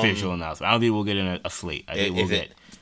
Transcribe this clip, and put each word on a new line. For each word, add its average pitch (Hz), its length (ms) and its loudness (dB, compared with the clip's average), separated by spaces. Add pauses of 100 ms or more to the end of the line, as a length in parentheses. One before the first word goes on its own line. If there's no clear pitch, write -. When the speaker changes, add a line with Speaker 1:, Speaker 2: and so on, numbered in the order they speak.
Speaker 1:
official 98 280 0
announcement. 80 360 -2
I - 20 6
don't 117 100 4
think 117 120 4
we'll 104 100 2
get 101 140 0
an, 92 260 -2
a 87 60 -4
slate. 80 380 -8
I 76 80 -6
think 98 180 0
Speaker 2:
i-, - 20 -2
Speaker 1:
we'll 95 100 2
Speaker 2:
if 90 40 0
Speaker 1:
get 95 220 0
Speaker 2:
it - 20 -20 (280)